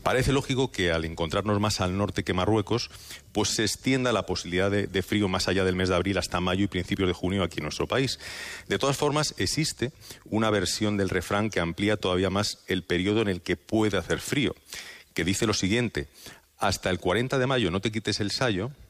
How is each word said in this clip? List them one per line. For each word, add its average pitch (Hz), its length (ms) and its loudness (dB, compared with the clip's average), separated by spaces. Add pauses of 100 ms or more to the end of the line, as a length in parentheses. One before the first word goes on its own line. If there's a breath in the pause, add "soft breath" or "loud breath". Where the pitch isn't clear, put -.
Parece 123 300 2
lógico 131 380 0
que 87 200 0
al 82 140 0
encontrarnos 92 540 0
más 104 200 0
al 92 180 0
norte 101 260 -2
que 95 100 -2
Marruecos, 98 560 0 (440 loud breath)
pues 101 160 0
se - 140 0
extienda 127 500 0
la 95 120 2
posibilidad 90 460 0
de, 98 160 0
de 92 160 -2
frío 104 240 2
más 92 200 0
allá 95 160 2
del 92 120 2
mes 92 140 2
de 92 60 4
abril 90 220 2
hasta 87 220 -2
mayo 90 240 2
y 98 40 2
principios 92 400 0
de 90 60 2
junio 92 300 0
aquí 82 160 -4
en 78 40 -8
nuestro 73 240 -4
país. 123 320 0 (480 loud breath)
De 190 120 0
todas 139 180 2
formas, 147 400 0
existe 123 540 -2 (340 loud breath)
una 110 240 2
versión 104 480 0
del 98 120 0
refrán 101 420 0
que 95 80 -2
amplía 95 380 0
todavía 92 340 2
más 101 360 -2
el 92 160 -2
periodo 95 380 2
en 107 60 2
el 90 140 -2
que 87 160 -2
puede 107 400 0
hacer 82 220 -2
frío, 127 360 -2 (580 loud breath)
que 87 100 -2
dice 98 220 0
lo 107 80 2
siguiente: 101 540 0 (500 loud breath)
"Hasta 98 320 0
el 90 100 0
cuarenta 120 380 0
de 127 100 2
mayo 127 220 2
no 90 100 0
te 110 120 -2
quites 107 300 -4
el 101 100 -2
sayo 113 400 0 (180)